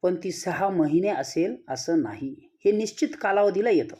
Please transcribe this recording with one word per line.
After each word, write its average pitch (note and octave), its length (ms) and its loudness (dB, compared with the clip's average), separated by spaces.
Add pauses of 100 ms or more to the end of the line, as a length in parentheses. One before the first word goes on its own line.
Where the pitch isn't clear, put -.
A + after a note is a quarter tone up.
पण F3+ 140 2
ती F3 160 -6
सहा F3+ 380 -2
महिने E3+ 400 2
असेल F3+ 460 -2 (140)
असं D3+ 320 0
नाही. A#2+ 320 -6 (320)
हे G3+ 60 4
निश्चित A3 500 -2
कालावधीला G3+ 480 2
येतं C#3+ 300 2